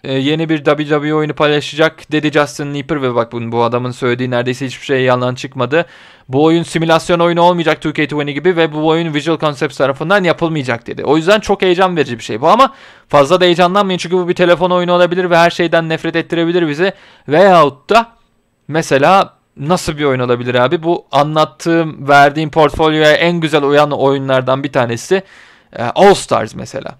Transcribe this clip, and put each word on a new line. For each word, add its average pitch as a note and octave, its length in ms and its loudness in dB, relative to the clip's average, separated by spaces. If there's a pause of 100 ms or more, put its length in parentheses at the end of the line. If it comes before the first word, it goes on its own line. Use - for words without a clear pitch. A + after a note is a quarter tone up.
e, C3+ 80 -6
yeni D3+ 360 -2
bir D#3 160 -2
W D3+ 200 0
W D3 240 -2
E D#3 60 -2
oyunu D3+ 200 -2
paylaşacak D3 760 -2
dedi D3+ 200 0
Justin C#3+ 420 -2
Leeper C#3+ 280 -6
ve B2+ 120 -2
bak A#2 180 -2
bu, A#2 200 -8
bu A#2 100 0
adamın B2 280 -2
söylediği B2 400 -4
neredeyse B2 360 -4
hiçbir - 180 -14
şey C3 180 0
yalan B2 320 0
çıkmadı. C3 520 -4 (420)
Bu C3+ 160 0
oyun E3 180 2
simülasyon D#3+ 560 0
oyunu E3+ 220 0
olmayacak E3+ 360 2
two D#3 160 -6
K D3+ 160 -2
twenty C#3+ 240 -6
gibi D#3 240 0
ve E3 160 0
bu D#3 160 -2
oyun D#3+ 260 0
Visual D3+ 240 -2
Concepts D3+ 380 -4
tarafından D#3 480 0
yapılmayacak D#3 640 -2
dedi. - 180 -10
O C#3 120 2
yüzden F#3 240 2
çok G3 220 -2
heyecan F#3 340 0
verici B2 220 -2
bir - 40 -16
şey A2 180 -8
bu D3+ 80 2
ama A#3 260 4 (340)
fazla C#3+ 320 4
da F3+ 40 2
heyecanlanmayın F3+ 540 2
çünkü F3+ 180 -4
bu F3 120 -2
bir F3+ 60 -2
telefon F3 360 2
oyunu F3 220 0
olabilir F3 380 2
ve F3 60 2
her E3+ 140 4
şeyden E3 380 -2
nefret D#3+ 280 -4
ettirebilir E3+ 520 -2
bizi. E3+ 240 -2 (360)
Veyahut D#3+ 640 4
da A3+ 220 2 (560)
mesela D#3 680 2 (220)
nasıl D#3 420 -4
bir D3+ 60 -4
oyun C3 160 0
olabilir B2 340 -2
abi? C3+ 280 0
Bu E3+ 300 -4
anlattığım, D3+ 960 0
verdiğim C#3+ 420 4
portfolyoya D#3 640 2
en E3+ 280 0
güzel D3+ 220 0
uyan D3 280 2
oyunlardan C3+ 720 -2
bir C3+ 80 -6
tanesi, B2+ 500 -2 (500)
e, - 100 -10
All F3+ 320 4
Stars A2 400 -4
mesela. - 460 -12